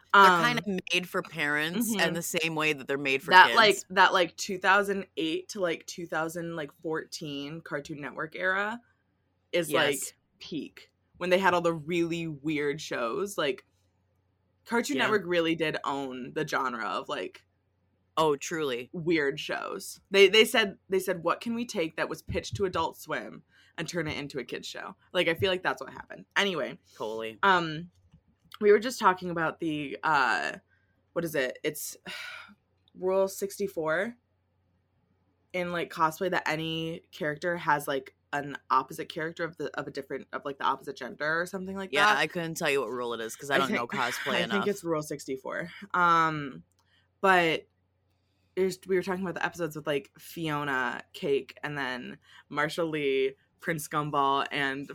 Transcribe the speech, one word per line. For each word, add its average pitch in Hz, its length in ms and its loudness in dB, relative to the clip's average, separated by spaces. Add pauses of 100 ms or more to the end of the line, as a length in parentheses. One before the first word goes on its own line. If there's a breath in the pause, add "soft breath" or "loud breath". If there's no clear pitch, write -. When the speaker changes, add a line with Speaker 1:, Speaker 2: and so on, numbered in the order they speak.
(120 soft breath)
Speaker 1:
They're 202 120 10
Speaker 2:
Um, 180 180 8
Speaker 1:
kind 240 160 2
of - 80 -6 (260)
made 175 160 0
for 180 140 -2
parents 165 680 -2
Speaker 2:
mm-hmm. 202 80 0
Speaker 1:
and 165 160 2
the 170 60 -4
same 165 340 -2
way 151 160 2
that 135 160 -4
they're 139 100 0
made 135 240 2
for - 80 -4
Speaker 2:
That, 185 160 12
Speaker 1:
kids. 117 100 4
Speaker 2:
like, 214 200 8 (140)
that, 185 220 6
like, 180 240 2
two 190 220 -6
thousand 196 480 2 (100)
eight 160 340 -4
to, 214 100 -8
like, 170 260 -2
two - 200 -10
thousand, 165 500 -4
like, 147 160 -8 (100)
fourteen 151 760 -6
Cartoon 147 400 -8
Network 147 340 -8
era 196 460 -2 (720)
is, 170 200 0
like, 147 220 4
Speaker 1:
Yes. - 180 -6 (280)
Speaker 2:
peak. - 500 -10 (280)
When 180 120 0
they 180 80 8
had 190 160 6
all 175 60 4
the 170 140 2
really 170 520 -2
weird 147 540 -2
shows, 143 580 -4
like, 143 260 0 (1000)
Cartoon 240 320 -2
Speaker 1:
Yeah. 247 80 2
Speaker 2:
Network 208 220 2
really 170 280 2
did 156 300 -2
own 135 500 -4
the 156 140 -2
genre 123 380 -2
of, 104 220 -4
like, 123 360 -8 (720)
Speaker 1:
Oh, 156 200 4
truly. 139 560 -4
Speaker 2:
weird 151 460 0
shows. - 640 -8 (100)
They, 196 180 10
they 220 160 6
said, 220 320 0 (120)
they 190 100 0
said, 185 240 -2
"What 165 180 0
can 233 140 -6
we 233 120 -4
take 165 300 -4
that 156 120 -2
was 160 140 -8
pitched - 340 -6
to 202 80 0
Adult 170 340 -2
Swim 127 460 -8 (340 soft breath)
and 165 100 -6
turn 165 200 -4
it 139 80 -6
into 143 240 -8
a 123 40 -8
kids - 220 -10
show?" - 300 -12 (160)
Like, 175 160 2
I 170 60 2
feel 190 160 0
like 180 120 -2
that's 135 180 -2
what 135 120 -12
happened. - 320 -16 (120)
Anyway. 165 420 -2 (200)
Speaker 1:
Totally. 110 440 -6
Speaker 2:
Um, 175 480 2 (720)
we 208 120 8
were 220 80 8
just 247 180 -6
talking 185 320 2
about 165 300 -2
the, 151 420 -4
uh, 120 500 2 (640)
what 170 100 -2
is 156 100 -6
it? 127 280 0
It's - 340 -6 (100)
<sighs> - 920 -16
Rule 190 300 2
sixty-four. 190 880 -2 (1400)
In, 180 200 -4
like, 170 200 -4
cosplay 170 380 0
that - 180 -2
any 160 540 -4 (100)
character 170 440 -4
has, 151 320 0
like, 139 260 -4 (180)
an 143 240 -4 (140)
opposite 147 380 0
character 165 360 -6
of 160 120 -10
the, - 220 -6
of 143 100 -6
a - 20 -12
different, 139 420 -10
of, 135 120 -8
like, 139 140 -6
the 127 60 -6
opposite 135 320 -2
gender 147 440 -4
or 180 60 -2
something 190 300 -8
like 190 160 -8
Speaker 1:
Yeah, 147 140 4
Speaker 2:
that. 139 120 4
Speaker 1:
I 156 100 2
couldn't 165 280 -4
tell 156 140 0
you 139 100 4
what 110 100 -2
rule 123 240 -4
it 113 60 -6
is 113 140 -6
'cause 139 160 -10
I 139 60 2
Speaker 2:
I - 20 -2
Speaker 1:
don't 135 140 0
know 120 140 -2
Speaker 2:
think, - 60 -8
<sighs> 139 100 -2
Speaker 1:
cosplay 123 320 -2
Speaker 2:
I 117 60 2
Speaker 1:
enough. 117 240 0
Speaker 2:
think - 40 0
it's 196 160 -4
Rule 165 180 0
sixty-four. 151 680 -8 (240 loud breath)
Um, 165 680 4 (580)
but 175 460 4 (880)
there's, 185 300 0
we 190 100 0
were 175 60 2
talking 185 200 -2
about 180 120 -4
the - 100 -2
episodes 170 300 -4
with, 151 140 -8
like, 143 300 -2
Fiona, 147 840 -2 (120)
Cake, - 500 -2
and 147 140 -6
then 127 400 -6 (300 soft breath)
Marshall 156 420 -2
Lee, 135 420 0 (280)
Prince 160 280 -4
Gumball, 143 640 0
and 139 420 -4